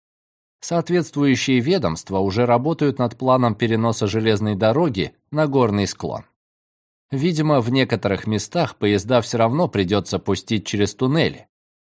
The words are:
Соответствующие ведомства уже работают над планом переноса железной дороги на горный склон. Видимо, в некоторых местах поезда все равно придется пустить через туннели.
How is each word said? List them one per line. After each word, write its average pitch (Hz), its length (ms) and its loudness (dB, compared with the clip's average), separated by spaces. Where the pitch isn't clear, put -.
Соответствующие 143 1000 0
ведомства 110 580 -2
уже 98 260 0
работают 135 540 2
над 120 180 -2
планом 127 380 2
переноса 113 540 0
железной 107 480 0
дороги 110 580 0
на 151 160 0
горный 113 400 2
склон. - 380 -8
Видимо, 151 500 2
в 117 100 0
некоторых 113 560 0
местах 110 500 -2
поезда 104 440 2
все 117 180 -4
равно 127 300 2
придется 98 500 -2
пустить 98 480 -4
через 101 280 -2
туннели. 131 520 -2